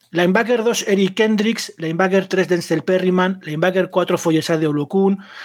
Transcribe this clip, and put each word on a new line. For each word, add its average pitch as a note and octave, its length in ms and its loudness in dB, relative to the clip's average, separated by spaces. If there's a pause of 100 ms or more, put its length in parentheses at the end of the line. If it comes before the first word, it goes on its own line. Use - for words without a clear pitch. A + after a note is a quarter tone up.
linebacker G#3+ 540 2
dos, A3+ 240 0
Eric G3 260 2
Kendricks, G#3+ 640 0
linebacker F#3 500 0
tres, F3+ 220 0
Denzel E3+ 340 0
Perryman, F#3 600 0
linebacker F3+ 480 0
cuatro, F3 260 0
Foyesade D#3+ 500 0
Olokun, F#3+ 560 0 (220)